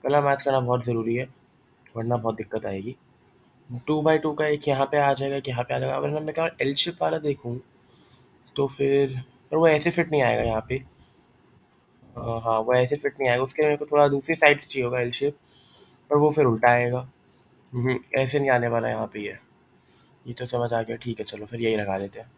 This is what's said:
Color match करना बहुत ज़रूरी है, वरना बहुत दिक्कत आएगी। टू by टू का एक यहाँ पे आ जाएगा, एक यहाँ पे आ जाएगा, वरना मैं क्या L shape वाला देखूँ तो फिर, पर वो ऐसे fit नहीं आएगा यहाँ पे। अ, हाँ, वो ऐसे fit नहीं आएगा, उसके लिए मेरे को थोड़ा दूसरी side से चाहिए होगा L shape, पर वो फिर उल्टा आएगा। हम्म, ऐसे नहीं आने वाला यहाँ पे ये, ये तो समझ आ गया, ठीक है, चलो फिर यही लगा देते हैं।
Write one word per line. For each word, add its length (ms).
Color 180
match 200
करना 200
बहुत 240
ज़रूरी 300
है, 140
वरना 220
बहुत 180
दिक्कत 300
आएगी। 300
टू 160
by 140
टू 160
का 140
एक 200
यहाँ 180
पे 120
आ 160
जाएगा, 220
एक 120
यहाँ 160
पे 100
आ 60
जाएगा, 200
वरना 200
मैं 140
क्या 140
L 140
shape 260
वाला 180
देखूँ 400
तो 120
फिर, 460
पर 60
वो 100
ऐसे 240
fit 200
नहीं 100
आएगा 220
यहाँ 260
पे। 80
अ, 1400
हाँ, 160
वो 140
ऐसे 220
fit 240
नहीं 100
आएगा, 140
उसके 180
लिए 80
मेरे 80
को 100
थोड़ा 200
दूसरी 280
side 260
से 80
चाहिए 160
होगा 140
L 120
shape, 260
पर 60
वो 140
फिर 140
उल्टा 240
आएगा। 380
हम्म, 260
ऐसे 240
नहीं 100
आने 180
वाला 220
यहाँ 180
पे 120
ये, 180
ये 80
तो 140
समझ 260
आ 80
गया, 160
ठीक 220
है, 60
चलो 200
फिर 160
यही 140
लगा 240
देते 200
हैं। 180